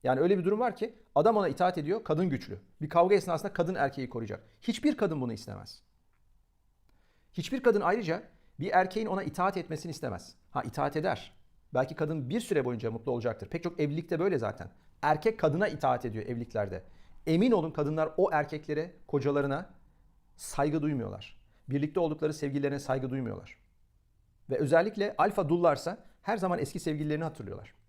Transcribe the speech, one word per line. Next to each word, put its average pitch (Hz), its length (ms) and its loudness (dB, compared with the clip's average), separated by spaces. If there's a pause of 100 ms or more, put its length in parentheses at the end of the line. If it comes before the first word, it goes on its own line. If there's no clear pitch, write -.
Yani 131 160 4
öyle 180 180 4
bir 180 60 -2
durum 208 160 2
var 240 160 0
ki - 200 -6 (200)
adam 208 220 6
ona 190 100 2
itaat 180 300 2
ediyor, 170 260 -2
kadın 160 260 2
güçlü. 101 300 -6 (220)
Bir 151 80 -6
kavga 180 260 6
esnasında 175 380 0
kadın 175 220 0
erkeği 135 340 -2
koruyacak. 104 340 -8 (180)
Hiçbir - 360 0
kadın 160 240 0
bunu 120 120 -4
istemez. - 480 -14 (1500)
Hiçbir 247 300 -4
kadın 214 180 6
ayrıca 185 420 0 (360)
bir 165 140 -2
erkeğin 190 340 4
ona 190 160 -2
itaat 190 340 -2
etmesini 165 320 -8
istemez. 120 460 -8 (160)
Ha, - 120 -4
itaat 139 320 -2
eder. - 380 -2 (400)
Belki 135 220 0
kadın 151 340 -2
bir 214 100 0
süre 156 260 0
boyunca 117 260 -2
mutlu 117 200 -4
olacaktır. 113 380 -4
Pek 165 140 -6
çok 175 160 -6
evlilikte 156 400 -2
böyle 180 200 2
zaten. - 300 -6 (320)
Erkek 156 380 2
kadına 170 280 2
itaat 127 380 0
ediyor 107 200 -4
evliliklerde. 110 580 -4 (440)
Emin 185 240 4
olun 160 200 2
kadınlar 156 460 0
o 185 140 4
erkeklere, 151 640 -2 (120)
kocalarına 143 640 0 (680)
saygı 151 460 0
duymuyorlar. 117 560 -4 (320)
Birlikte 147 300 0
oldukları 156 340 0
sevgililerine 143 460 -2
saygı 135 300 -2
duymuyorlar. 117 480 -6 (920)
Ve 135 80 0
özellikle 190 600 2
alfa 185 320 2
dullarsa 170 560 2 (160)
her 220 160 -2
zaman 180 220 0
eski - 200 -4
sevgililerini 151 440 -2
hatırlıyorlar. 131 500 -10 (160)